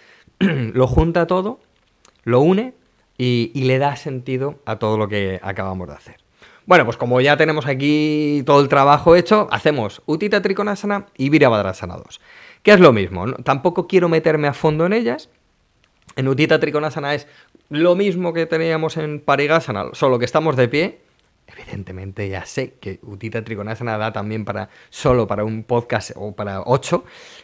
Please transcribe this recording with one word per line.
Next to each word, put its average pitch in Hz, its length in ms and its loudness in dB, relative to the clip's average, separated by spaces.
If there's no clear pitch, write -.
<clears throat> - 240 -20
lo 127 480 0
junta 165 380 2
todo, 185 340 -2
lo 120 180 4
une 196 320 2
y, 123 360 0
y 135 100 -4
le 131 160 2
da 139 160 0
sentido 131 680 -6
a 107 120 -6
todo 107 200 0
lo 107 100 0
que 98 340 -4
acabamos 95 460 -8
de 73 60 -16
hacer? - 240 -20
Bueno, 170 200 6
pues 113 100 -2
como 123 240 0
ya 143 160 4
tenemos 151 300 0
aquí 147 800 0
todo 143 160 6
el 139 80 0
trabajo 143 460 6
hecho, 208 360 2
hacemos 117 540 -2
Utthita 196 360 -2
Trikonasana 202 680 -4
y 135 120 -2
Virabhadrasana 104 680 2
dos, - 240 -20
que 208 100 4
es 202 80 8
lo 156 140 10
mismo, 92 340 -2
¿no? 131 80 -6
Tampoco 165 520 -2
quiero 175 200 2
meterme 160 400 2
a 143 60 0
fondo 156 320 0
en 190 80 0
ellas. 233 360 -4
En 131 120 -2
Utthita 151 320 2
Trikonasana 147 560 -4
es - 120 -10
lo 170 260 2
mismo 180 360 -2
que 165 140 -2
teníamos 160 520 -2
en 151 220 -6
Parigasana, 143 720 -2
solo 127 280 2
que 120 60 0
estamos 156 300 0
de 123 140 2
pie. 151 320 -2
Evidentemente 95 840 -10
ya 92 160 -8
sé - 340 -8
que 95 220 -12
Utthita 110 420 -10
Trikonasana 110 540 -6
da 107 160 -4
también 107 320 -6
para, 101 240 -8
solo 123 380 0
para 104 160 -4
un 110 220 -6
podcast 120 500 -4
o 104 180 -12
para 98 280 -8
ocho, 135 420 -2